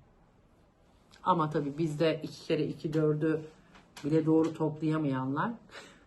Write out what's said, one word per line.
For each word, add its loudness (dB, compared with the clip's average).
Ama 2
tabii -2
bizde 0
iki -12
kere 2
iki -6
dördü 2
bile 2
doğru 4
toplayamayanlar. -2